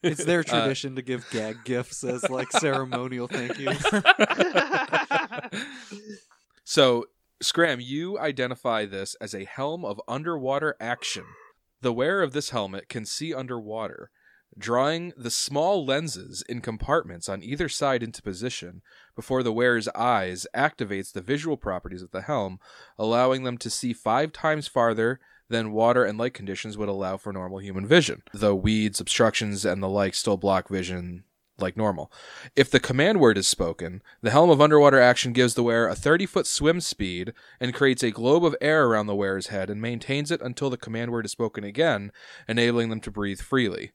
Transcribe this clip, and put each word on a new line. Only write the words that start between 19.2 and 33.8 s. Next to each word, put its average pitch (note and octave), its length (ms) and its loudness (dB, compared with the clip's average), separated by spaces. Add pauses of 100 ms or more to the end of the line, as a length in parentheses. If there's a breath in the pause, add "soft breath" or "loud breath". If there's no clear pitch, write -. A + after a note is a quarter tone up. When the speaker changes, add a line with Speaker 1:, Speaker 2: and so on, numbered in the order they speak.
Speaker 2:
the A#2 100 0
wearer's A#2 360 2
eyes G2 560 0 (100)
activates G#2 560 -2
the G2 100 -8
visual C#3+ 360 -4
properties F#2 460 -8
of F2+ 80 -18
the F#2+ 100 -6
helm, G2 380 -4 (380 loud breath)
allowing B2+ 460 2
them B2 140 -6
to A#2 120 -8
see B2 240 -4
five C3+ 380 0
times D#3 360 -2
farther A#2 520 2 (300 soft breath)
than A2+ 240 -2
water A#2 320 4
and G#2 120 -4
light B2 160 -2
conditions G2+ 440 -10
would G#2 100 -4
allow G2 300 -4
for G#2 160 -10
normal F#2 260 -10
human G2 260 -8
vision. D3 360 6 (120)
Though G2+ 220 4
weeds, G#2+ 460 2
obstructions, G#2 640 0
and F#2+ 180 0
the F#2+ 60 -2
like G2 240 0
still G2+ 240 0
block F#2+ 320 0
vision F2+ 540 -6 (340)
like F#2 200 -4
normal. G2 340 -2 (440 loud breath)
If C3+ 160 4
the C3 80 6
command D#3+ 400 2
word A2+ 180 8
is F#2+ 100 0
spoken, F2 540 -4 (200 soft breath)